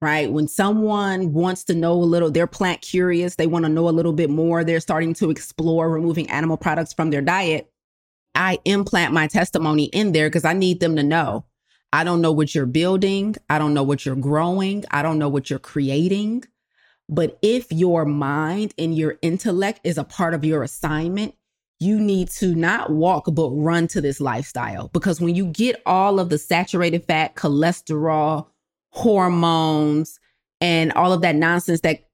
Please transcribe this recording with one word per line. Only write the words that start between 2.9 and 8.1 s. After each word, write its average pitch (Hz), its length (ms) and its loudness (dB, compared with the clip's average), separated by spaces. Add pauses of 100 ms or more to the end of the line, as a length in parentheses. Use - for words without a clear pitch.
they 165 100 0
wanna 165 240 0
know 165 180 2
a - 20 2
little 165 220 2
bit 156 180 0
more, 165 320 2
they're 165 180 0
starting 165 340 -2
to 165 160 0
explore 165 580 0
removing 165 400 -2
animal 160 280 -2
products 160 360 -2
from 165 180 -2
their 143 120 0
diet, 165 480 0 (640)